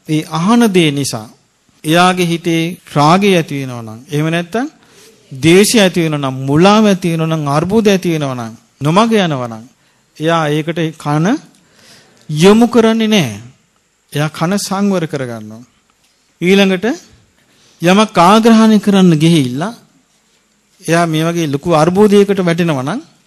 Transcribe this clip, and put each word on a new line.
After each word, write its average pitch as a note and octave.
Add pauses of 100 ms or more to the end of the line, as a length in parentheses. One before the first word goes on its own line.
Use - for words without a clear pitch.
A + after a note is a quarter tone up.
ඒ D#3
අහන G3
දේ F3
නිසා B2+ (580)
එයාගේ F3+
හිතේ E3 (280)
රාගය F3
ඇති D#3
වෙනවා B2
නම්, A2
එහෙම D#3
නැත්නම් E3+ (640)
ද්වේෂය E3+
ඇති F#3
වෙනවා D3+
නම්, C3
මුලාව F#3+
ඇති F#3
වෙනවා D#3+
නම්, D#3+
අර්බුද F#3
ඇති F#3+
වෙනවා C#3+
නම්, A2+ (220)
නොමග G3
යනවා D3
නම්, A2+ (520)
එයා E3
ඒකට D#3 (160)
කන D#3 (1000)
යොමු G3
කරන්නේ A3+
නැහැ. A#2+ (720)
එයා D3+
කන E3
සංවර F#3+
කරගන්නවා. A#2 (800)
ඊළඟට F#3+ (960)
යමක් G3
ආග්‍රහණය A3
කරන්න F#3+
ගිහිල්ලා D#3 (1080)
එයා E3
මේ D#3+
වගේ E3+
ලොකු C#3+
අර්බුදයකට G3
වැටෙනවා E3+
නම්, G3 (260)